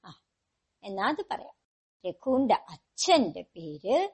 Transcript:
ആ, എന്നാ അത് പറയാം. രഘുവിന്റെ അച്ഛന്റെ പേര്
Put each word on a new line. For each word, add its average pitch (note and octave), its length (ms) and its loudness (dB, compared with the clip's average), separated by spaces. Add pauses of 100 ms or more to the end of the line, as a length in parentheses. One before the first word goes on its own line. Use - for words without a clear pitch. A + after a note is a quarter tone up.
ആ, B3+ 100 -20 (680)
എന്നാ G3 260 -4
അത് D#4 220 -2
പറയാം. - 240 -8 (540)
രഘുവിന്റെ C4 460 2
അച്ഛന്റെ - 880 0
പേര് F3 720 -2